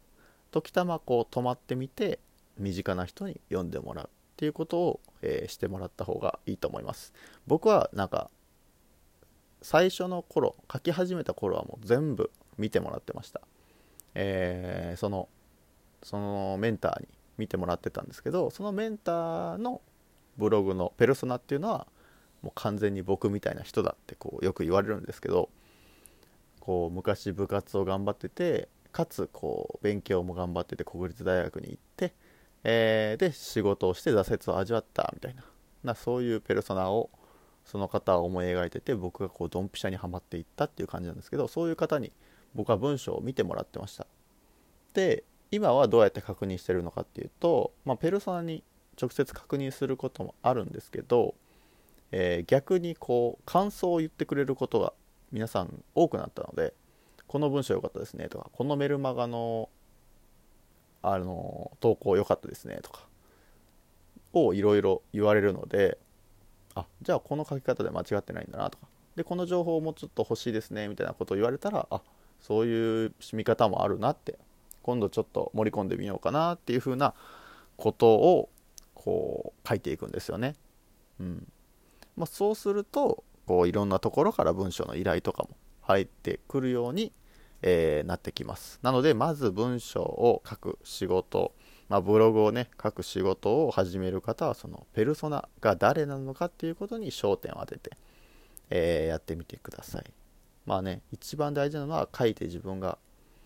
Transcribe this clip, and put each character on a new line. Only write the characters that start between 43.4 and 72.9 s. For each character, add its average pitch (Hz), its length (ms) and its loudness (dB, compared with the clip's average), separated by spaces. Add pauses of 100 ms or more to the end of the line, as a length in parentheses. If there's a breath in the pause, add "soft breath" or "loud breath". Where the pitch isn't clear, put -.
も 90 120 -2
ら - 80 -4
っ - 40 -8
て - 120 -12
ま 101 80 -10
し - 100 -16
た。 - 100 -14 (880)
で、 185 300 4 (260)
今 202 240 4
は 135 140 8
ど 120 100 8
う 110 40 12
や 101 60 10
っ - 20 0
て - 120 -8
確 - 240 -6
認 95 100 -2
し - 80 -10
て - 80 0
る 90 100 0
の 85 80 -6
か - 120 -6
っ - 20 -4
て - 160 -14
い - 60 -8
う - 40 -14 (100)
と、 165 320 2 (120)
ま 135 100 0
あ、 - 20 -8
ペ 165 140 0
ル 202 100 0
ソ 190 120 -6
ナ 175 100 -4
に 165 220 -6 (360)
直 127 100 -2
接 - 240 0
確 - 220 -6
認 135 140 -2
す 135 160 -4
る 131 100 -2
こ 135 120 -6
と - 160 -10
も 92 160 -12
あ 123 140 4
る 110 100 -2
ん - 80 -10
で - 80 -10
す - 100 -18
け - 120 -8
ど、 - 320 4 (800 soft breath)
え 90 300 0
ー、 - 20 -4
逆 143 340 4
に 170 180 -6
こ 120 440 0
う、 - 40 -20
感 196 260 2
想 180 220 -2
を 170 60 4
言 160 80 0
っ 156 40 -8
て - 140 -4
く 147 120 -4
れ 139 80 2
る 131 100 0
こ 127 140 -4
と 110 120 2
が - 140 0 (380)
皆 110 160 -4
さ 98 140 0
ん - 200 -8 (140)
多 170 120 6
く - 80 -4
な - 100 -4
っ - 40 -10
た - 120 -10
の - 120 -10
で、 - 200 0 (520 soft breath)
「こ 143 140 -2
の 147 100 2
文 139 140 0
章 101 100 0
良 92 80 -2
か - 60 -2
っ - 20 -12
た - 80 -10
で - 80 -6
す - 80 -16
ね」 - 160 -8
と - 80 -10
か、 - 160 -14
「こ - 80 -4
の 143 140 0
メ 143 100 0
ル 143 140 0
マ 131 140 -2
ガ 123 120 -2
の、 117 420 -4 (1300)
あ 98 160 2
の、 - 640 -8
投 113 160 6
稿 98 200 4
良 101 80 4
か - 100 2
っ - 60 -4
た - 60 -16
で - 80 -12
す - 120 -16
ね」 50 180 -10
と - 60 -18
か - 100 -18 (1300 soft breath)
を 127 220 6
い 101 60 2
ろ 104 160 6
い 101 60 6
ろ 95 200 2 (100)
言 104 120 0
わ 104 100 8
れ 107 60 6
る 101 120 4
の - 140 -6
で、 98 320 2 (800)
「あ、 95 100 -8 (160)
じ - 80 -2
ゃ 165 60 4
あ 117 40 0
こ - 140 -6
の 151 100 -4
書 139 140 -6
き 131 60 -14
方 123 180 0
で 95 80 -2
間 85 120 -4
違 - 20 -6 (140)
っ 95 40 -4
て - 100 -10
な 85 100 -8
い - 60 -12
ん - 40 -18
だ - 60 -12
な」 - 120 -2
と - 80 -18
か、 - 80 -20 (300)
で、 170 80 -4
「こ 180 100 -6
の 180 100 -2
情 175 200 2
報 165 160 2
も 156 100 -4
う 156 40 -6
ち - 100 -18
ょ - 20 -12
っ - 80 -14
と 113 140 2
欲 113 80 0
し - 100 -4
い 120 60 -2
で 110 80 0
す - 100 -8
ね」 104 180 -6
み 104 60 -6
た 95 80 -2
い 90 60 -2
な 85 60 -6
こ 95 120 -4
と - 80 0
を - 20 2
言 104 80 4
わ 120 60 6
れ 139 80 -2
た 202 120 -4
ら、 - 200 -2
あ、 - 100 -4 (460 soft breath)
そ 110 180 4
う - 20 2
い 113 400 2